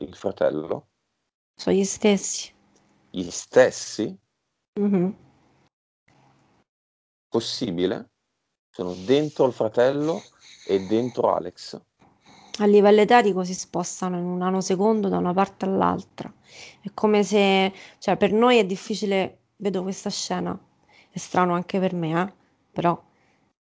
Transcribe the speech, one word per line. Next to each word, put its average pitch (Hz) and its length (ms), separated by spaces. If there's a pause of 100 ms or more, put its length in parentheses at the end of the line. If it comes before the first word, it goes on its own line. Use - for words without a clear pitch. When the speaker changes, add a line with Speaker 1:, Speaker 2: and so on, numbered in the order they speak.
Speaker 1:
il 85 140
fratello? 87 720 (680)
Speaker 2:
Sono 180 180
gli 196 100
stessi. - 680 (560)
Speaker 1:
Gli 90 220
stessi? - 840 (640)
Speaker 2:
Mhm. 196 360 (2000)
Speaker 1:
Possibile? 98 840 (600)
Sono 90 240
dentro 135 500
il 123 80
fratello 143 800 (320)
e 95 180
dentro 110 540
Alex? - 460 (800)
Speaker 2:
A 208 80
livello 208 360
eterico 202 420
si 180 100
spostano 180 640
in 175 60
un 180 140
nanosecondo 190 720
da 180 100
una 180 140
parte 190 340
all'altra. 185 680 (480)
È 190 140
come 208 280
se, 196 500 (260)
cioè, 185 180
per 190 160
noi 240 260
è 208 80
difficile, 196 720 (180)
vedo 190 260
questa 190 280
scena, 180 480 (520)
è - 80
strano 175 360
anche 180 240
per 185 160
me, 165 280
eh, 196 100 (400)
però - 280 (760)